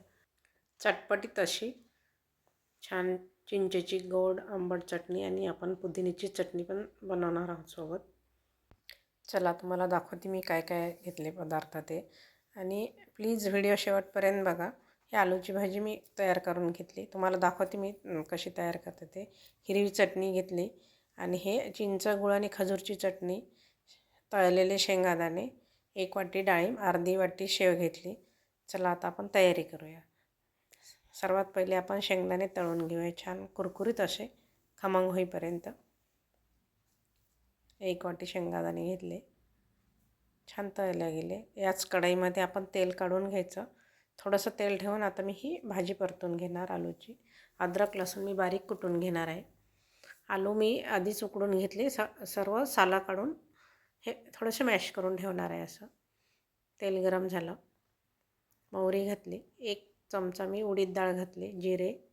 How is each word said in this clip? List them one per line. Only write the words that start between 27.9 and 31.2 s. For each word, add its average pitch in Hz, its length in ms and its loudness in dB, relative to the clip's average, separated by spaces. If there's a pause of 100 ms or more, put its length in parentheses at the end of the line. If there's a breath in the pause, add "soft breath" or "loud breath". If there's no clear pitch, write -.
चला 185 220 0
आता 175 180 0
आपण 202 280 -6
तयारी 180 280 8
करूया. 160 360 -14 (1120 loud breath)
सर्वात 190 320 2